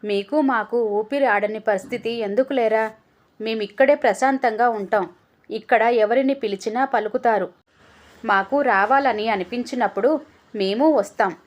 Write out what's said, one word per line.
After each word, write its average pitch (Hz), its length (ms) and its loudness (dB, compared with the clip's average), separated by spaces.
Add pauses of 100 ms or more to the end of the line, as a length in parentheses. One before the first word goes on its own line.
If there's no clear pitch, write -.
మీకు 202 380 -4
మాకు 240 360 0 (100)
ఊపిరి 214 380 -2
ఆడని 208 340 0
పరిస్థితి 214 600 -4
ఎందుకులేరా? 220 680 0 (540)
మేమిక్కడే 220 560 0
ప్రశాంతంగా 254 760 0
ఉంటాం. 208 360 -2 (440)
ఇక్కడ - 320 0
ఎవరిని 233 520 2
పిలిచినా 220 520 -4
పలుకుతారు. 214 640 -2 (760)
మాకు 208 380 0
రావాలని 226 680 2
అనిపించినప్పుడు 226 840 -2 (420)
మేము 208 400 0
వస్తాం. 202 380 0 (160)